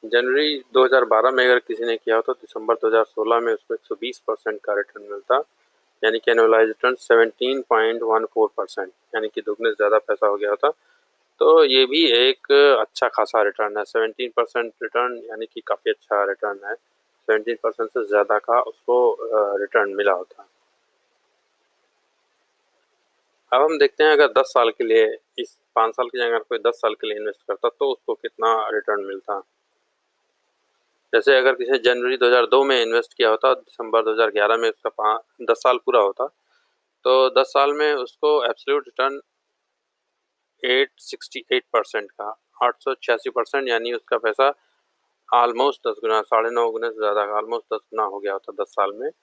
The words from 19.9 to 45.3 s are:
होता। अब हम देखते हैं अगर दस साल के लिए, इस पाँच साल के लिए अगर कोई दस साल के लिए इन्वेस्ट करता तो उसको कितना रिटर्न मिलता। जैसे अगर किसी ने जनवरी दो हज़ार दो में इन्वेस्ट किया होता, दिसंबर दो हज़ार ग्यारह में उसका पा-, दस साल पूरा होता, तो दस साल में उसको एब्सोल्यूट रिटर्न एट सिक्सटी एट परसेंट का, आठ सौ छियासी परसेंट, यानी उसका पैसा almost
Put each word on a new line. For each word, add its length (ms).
होता। 360
अब 100
हम 160
देखते 260
हैं 80
अगर 200
दस 220
साल 180
के 120
लिए, 220
इस 200
पाँच 200
साल 140
के 80
लिए 100
अगर 120
कोई 180
दस 240
साल 120
के 140
लिए 100
इन्वेस्ट 300
करता 220
तो 220
उसको 220
कितना 420
रिटर्न 300
मिलता। 380
जैसे 240
अगर 180
किसी 160
ने 60
जनवरी 400
दो 100
हज़ार 180
दो 180
में 180
इन्वेस्ट 320
किया 160
होता, 240
दिसंबर 500
दो 80
हज़ार 200
ग्यारह 260
में 120
उसका 200
पा-, 340
दस 160
साल 280
पूरा 140
होता, 280
तो 240
दस 180
साल 260
में 200
उसको 520
एब्सोल्यूट 420
रिटर्न 320
एट 260
सिक्सटी 520
एट 120
परसेंट 380
का, 240
आठ 200
सौ 100
छियासी 360
परसेंट, 400
यानी 240
उसका 240
पैसा 360
almost 480